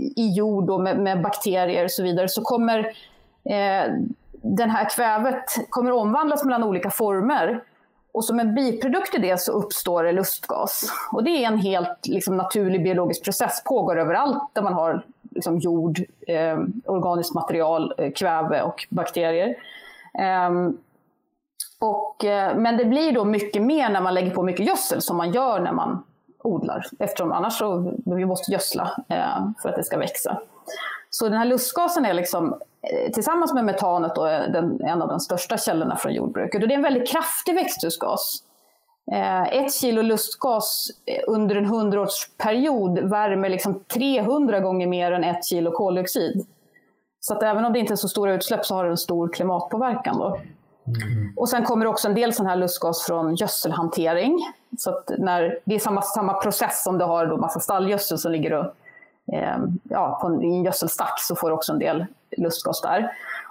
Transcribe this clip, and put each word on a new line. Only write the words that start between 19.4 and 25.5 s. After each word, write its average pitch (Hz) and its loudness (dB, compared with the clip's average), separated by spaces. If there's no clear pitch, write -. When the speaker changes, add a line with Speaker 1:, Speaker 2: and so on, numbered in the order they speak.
Speaker 1:
Ehm, 180 2
och, 214 -2
eh, 202 2
men 233 2
det 240 4
blir 285 4
då 226 2
mycket 208 0
mer 269 4
när 196 0
man 180 2
lägger 180 2
på 185 0
mycket 185 0
gödsel, - 0
som 180 -2
man 170 0
gör 240 2